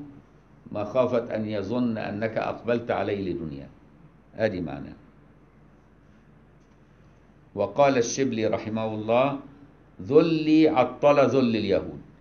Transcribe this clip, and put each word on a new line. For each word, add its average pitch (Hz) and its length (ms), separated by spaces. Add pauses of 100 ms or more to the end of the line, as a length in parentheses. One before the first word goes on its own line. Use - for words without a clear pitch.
(720)
مخافة 117 640
أن 110 120
يظن 110 500
أنك 104 400
أقبلت 117 540
عليه 98 420
لدنيا. 71 340 (680)
أدي 101 260
معناه. 71 320 (2500)
وقال 127 420
الشبلي 117 500
رحمه 107 380
الله: 113 540 (640)
"ذلي 156 680
عطل 143 500
ذل 123 360
اليهود"، 82 460 (200)